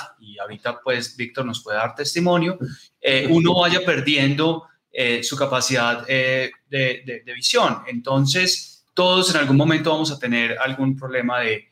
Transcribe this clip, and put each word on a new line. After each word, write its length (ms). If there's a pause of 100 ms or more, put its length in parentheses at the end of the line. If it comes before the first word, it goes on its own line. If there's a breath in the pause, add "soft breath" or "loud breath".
(180)
y 200
ahorita 440
pues 360
Víctor 280
nos 160
puede 160
dar 160
testimonio, 640 (440 loud breath)
eh, 280
uno 300
vaya 260
perdiendo, 760 (300 loud breath)
eh, 300
su 120
capacidad, 720
eh, 440 (180)
de, 360
de, 200
de 80
visión. 540
Entonces, 1040
todos 420
en 60
algún 160
momento 340
vamos 200
a 80
tener 380
algún 380
problema 460
de, 300